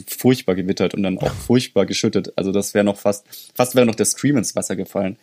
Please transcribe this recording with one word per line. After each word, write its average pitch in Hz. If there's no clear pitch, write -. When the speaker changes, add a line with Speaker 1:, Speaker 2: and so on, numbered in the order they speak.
Speaker 1:
furchtbar 127
gewittert 92
und 101
dann 92
auch -
Speaker 2:
<laughs> -
Speaker 1:
furchtbar 120
geschüttet. 98
Also 95
das 98
wäre 104
noch 101
fast, -
fast -
wäre 123
noch 110
der 104
Stream 143
ins -
Wasser 98
gefallen. 95